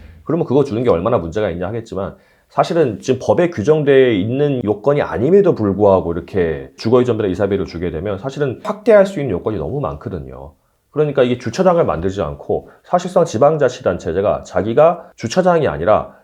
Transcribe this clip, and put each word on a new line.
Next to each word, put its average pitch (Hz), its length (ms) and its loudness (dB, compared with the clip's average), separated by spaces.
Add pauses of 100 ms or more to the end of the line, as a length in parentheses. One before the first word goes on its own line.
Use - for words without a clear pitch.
(240)
그러면 160 220 -2
그거 135 180 2
주는 113 200 -4
게 120 60 2
얼마나 98 280 2
문제가 92 320 -2
있냐 87 180 -6
하겠지만 95 480 -8 (320)
사실은 139 540 0
지금 127 200 -2
법에 139 280 2
규정돼 135 680 2
있는 123 480 -2
요건이 104 380 0
아님에도 151 520 2
불구하고 98 600 2
이렇게 82 640 -4
주거이전비나 117 500 2
이사비를 95 380 0
주게 85 260 -6
되면 92 260 -6
사실은 135 460 -6
확대할 208 420 4
수 196 140 -6
있는 131 140 -4
요건이 104 240 -4
너무 87 240 -6
많거든요. 71 720 -10 (380)
그러니까 143 320 0
이게 123 140 2
주차장을 175 480 0
만들지 95 360 -2
않고 76 480 -6 (140)
사실상 180 400 0
지방자치단체가 104 1200 0
자기가 127 720 0
주차장이 170 540 0
아니라 80 540 0